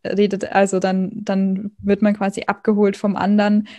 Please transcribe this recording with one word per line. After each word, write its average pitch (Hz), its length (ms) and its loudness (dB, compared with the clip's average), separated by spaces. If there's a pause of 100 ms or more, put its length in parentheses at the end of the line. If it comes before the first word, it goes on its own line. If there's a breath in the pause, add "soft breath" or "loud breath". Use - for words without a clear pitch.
redet, 196 480 -2
also 196 260 2
dann, 185 360 0
dann 196 640 -2
wird 202 240 0
man 208 140 2
quasi 202 300 -4
abgeholt 202 500 0
vom 196 200 -2
anderen, 208 520 2 (100)